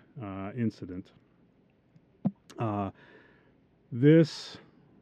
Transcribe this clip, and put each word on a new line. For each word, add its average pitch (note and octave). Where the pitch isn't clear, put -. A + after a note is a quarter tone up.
uh, G2
incident. F#2+
Uh, G#2
this D3